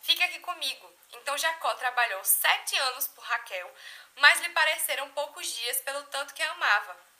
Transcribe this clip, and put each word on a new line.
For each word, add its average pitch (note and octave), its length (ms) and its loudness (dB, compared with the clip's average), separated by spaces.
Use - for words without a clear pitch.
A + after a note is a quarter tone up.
Fique E4+ 220 2
aqui E4+ 160 -4
comigo." D#4 520 -8
Então C#4 260 -4
Jacó D4+ 360 0
trabalhou A#3+ 500 -2
sete - 520 2
anos B3+ 300 -2
por - 160 -16
Raquel, F#3+ 500 -6
mas D4 240 8
lhe E4+ 80 -4
pareceram D#4 640 2
poucos D4 360 -6
dias B3 360 -4
pelo C#4 220 -6
tanto C#4+ 300 -6
que D#4+ 80 -4
a D#4 80 0
amava. G#3 540 0